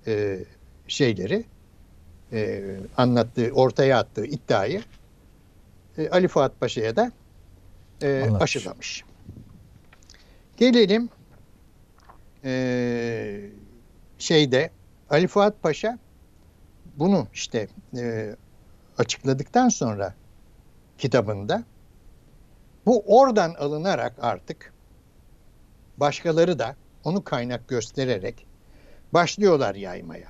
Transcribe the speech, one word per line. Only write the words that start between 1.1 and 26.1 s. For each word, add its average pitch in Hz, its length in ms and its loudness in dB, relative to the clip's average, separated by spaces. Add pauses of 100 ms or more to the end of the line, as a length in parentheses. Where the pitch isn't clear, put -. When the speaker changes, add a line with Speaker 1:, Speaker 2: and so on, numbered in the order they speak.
Speaker 1:
e, 101 300 -4 (340)
anlattığı, 123 540 2
ortaya 131 480 2
attığı 104 280 -4
iddiayı, 139 560 -2 (1160)
e, 156 100 -4
Ali 180 200 4
Fuat 139 320 2
Paşa'ya 113 360 -2
da, 233 160 0 (920)
e, 139 200 0
Speaker 2:
Anlatmış. 107 200 2
Speaker 1:
aşılamış. - 600 -6 (1500)
Gelelim, 233 520 4 (1400)
e, 120 960 -4 (800)
şeyde, 147 520 2 (400)
Ali 160 160 4
Fuat 208 360 2
Paşa 220 360 -2 (1000)
bunu 160 380 2
işte, - 340 -6 (280)
e, 113 400 -6 (640)
açıkladıktan 135 680 0
sonra 101 460 -2 (840)
kitabında 110 680 -2 (1200)
bu 220 200 4
oradan 208 480 6
alınarak 147 680 -4
artık - 520 -6 (1200)
başkaları 160 640 0